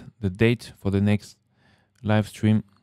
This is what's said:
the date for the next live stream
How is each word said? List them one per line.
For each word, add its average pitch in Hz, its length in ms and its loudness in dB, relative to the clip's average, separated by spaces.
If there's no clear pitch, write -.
the 98 100 -2
date 113 480 0
for 98 120 -4
the 98 100 2
next 104 360 -2
live 107 260 0
stream 107 360 0